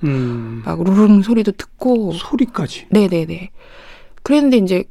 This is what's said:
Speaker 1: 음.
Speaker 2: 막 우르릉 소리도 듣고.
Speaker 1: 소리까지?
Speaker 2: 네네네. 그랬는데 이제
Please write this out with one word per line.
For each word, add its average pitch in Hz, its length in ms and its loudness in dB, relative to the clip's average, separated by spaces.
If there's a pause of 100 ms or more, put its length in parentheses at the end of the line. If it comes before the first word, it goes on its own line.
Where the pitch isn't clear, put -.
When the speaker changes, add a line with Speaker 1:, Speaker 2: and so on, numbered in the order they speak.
Speaker 1:
음. 120 600 -4
Speaker 2:
막 160 140 -6
우르릉 202 420 4
소리도 214 300 0
듣고. 226 640 -2
Speaker 1:
소리까지? - 760 -6
Speaker 2:
네네네. 175 640 -2 (720)
그랬는데 277 340 4
이제 185 340 0